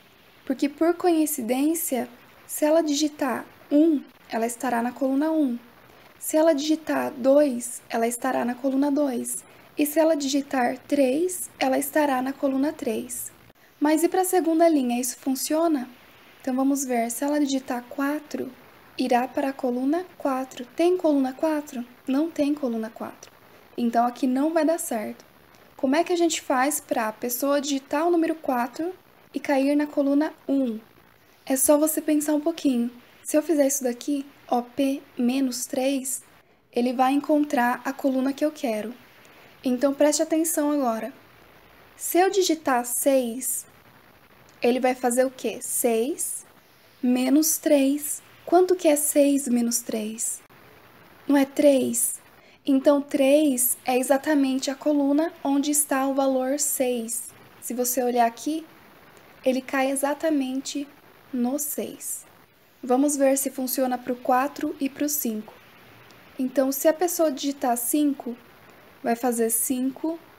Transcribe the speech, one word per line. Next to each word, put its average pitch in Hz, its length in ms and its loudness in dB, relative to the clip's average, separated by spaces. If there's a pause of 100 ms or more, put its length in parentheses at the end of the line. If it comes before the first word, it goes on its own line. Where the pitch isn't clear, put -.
(460)
Porque, 277 220 -2
por 320 260 0
coincidência, 294 1160 0 (360)
se - 200 -4
ela 320 180 4
digitar 285 600 -2 (260)
um, 294 320 4 (260)
ela 226 160 -2
estará 233 360 -2
na 247 100 -2
coluna 269 400 0
um. 277 260 0 (600)
Se - 160 -4
ela 320 180 6
digitar 294 580 -2
dois, 269 800 2
ela 233 180 0
estará 254 360 -2
na 247 120 -2
coluna 277 360 0
dois. 254 520 -2 (340)
E 302 80 2
se 294 140 0
ela 320 160 6
digitar 269 640 -2
três, 285 800 0
ela 262 200 0
estará 277 440 0
na 269 120 -4
coluna 277 400 0
três. 240 580 -6 (480)
Mas 311 240 2
e 349 60 4
pra 370 160 2
segunda 339 420 4
linha, 247 320 2
isso - 180 -6
funciona? 302 720 0 (520)
Então, 254 140 -4
vamos 277 300 0
ver. 240 260 -2
Se - 120 -6
ela 294 160 0
digitar 262 500 -2
quatro, 277 600 -6 (460)
irá 247 300 2
para 277 220 -4
a 269 40 -4
coluna 269 520 -2 (120)
quatro. 262 480 -6 (100)
Tem 359 220 2
coluna 277 360 2
quatro? 294 520 -4 (220)
Não 294 240 0
tem 294 240 0
coluna 226 340 -4
quatro. - 420 -16 (460)
Então, 233 300 2
aqui 247 180 -4
não 269 260 2
vai 320 140 2
dar 330 140 2
certo. 233 440 -8 (540)
Como 269 180 0
é 339 80 4
que 349 80 -4
a 349 60 2
gente 339 240 2
faz 285 380 0
pra 233 320 -2
pessoa 277 500 -2
digitar 294 460 -2
o 349 40 4
número 330 240 2
quatro 277 580 -4 (400)
e 277 60 -6
cair 277 360 2
na 294 100 2
coluna 294 480 0 (140)
um? 262 320 -2 (640)
É 269 100 -2
só 294 220 4
você 311 240 0
pensar 302 320 0
um 294 80 2
pouquinho. 269 480 0 (340)
Se - 140 0
eu 302 60 2
fizer 294 240 2
isso 277 160 -4
daqui, 277 420 -4 (240)
O 240 120 0
P 277 400 -2 (160)
menos 254 480 -2
três, 269 580 -4 (480)
ele 240 220 0
vai 262 200 2
encontrar 285 720 0
a 269 80 -4
coluna 262 400 -2
que 269 100 -6
eu 302 80 0
quero. 220 420 -6 (720)
Então, 262 300 0
preste 302 280 2
atenção 320 500 0
agora. 233 420 -2 (800)
Se - 220 -4
eu 381 120 6
digitar 311 560 0
seis, 262 800 -2 (960)
ele 247 180 2
vai 254 140 2
fazer 254 320 0
o 262 60 -2
quê? 247 300 -8
Seis 240 840 -2 (560)
menos 254 560 2
três. 285 640 2 (240)
Quanto 370 300 4
que 330 140 2
é 294 80 4
seis 285 500 2
menos 240 320 0
três? 220 640 -8 (840)
Não 277 120 4
é 269 80 4
três? 269 760 2 (460)
Então, 285 360 4
três 277 840 2
é 254 120 2
exatamente 269 720 0
a 269 60 -4
coluna 294 560 0 (120)
onde 277 280 0
está 277 360 0
o 269 60 -2
valor 269 460 0
seis. 247 720 -4 (320)
Se - 120 -8
você 247 300 -2
olhar 247 220 2
aqui, 311 400 -4 (800)
ele 262 160 2
cai 269 300 -2
exatamente 277 960 -2 (440)
no 247 260 -2
seis. - 680 -8 (580)
Vamos 277 320 2
ver 269 220 2
se 269 120 -4
funciona 254 480 -4
pro 247 180 -6
quatro 277 640 -2
e 269 100 -2
pro - 180 -4
cinco. 220 460 -6 (840)
Então, 262 340 0
se - 160 0
a 311 60 6
pessoa 330 380 0
digitar 269 460 -4
cinco, 269 580 -2 (640)
vai 233 140 0
fazer 233 340 0
cinco 262 720 -4 (200)